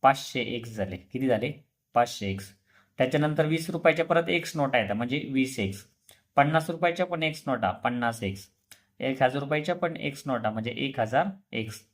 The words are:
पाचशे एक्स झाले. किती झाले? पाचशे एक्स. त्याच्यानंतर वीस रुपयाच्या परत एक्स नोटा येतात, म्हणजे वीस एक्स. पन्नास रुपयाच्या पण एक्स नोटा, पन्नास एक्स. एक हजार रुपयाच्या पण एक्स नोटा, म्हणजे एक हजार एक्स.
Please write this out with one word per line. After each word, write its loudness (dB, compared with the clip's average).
पाचशे 4
एक्स -6
झाले. -4
किती -4
झाले? 0
पाचशे 2
एक्स. -6
त्याच्यानंतर 2
वीस -2
रुपयाच्या 2
परत 2
एक्स -2
नोटा 2
येतात, 0
म्हणजे -4
वीस 0
एक्स. -2
पन्नास 4
रुपयाच्या 0
पण -4
एक्स -2
नोटा, 0
पन्नास -2
एक्स. -6
एक 0
हजार 2
रुपयाच्या -2
पण -2
एक्स -6
नोटा, 0
म्हणजे -4
एक -4
हजार 2
एक्स. -6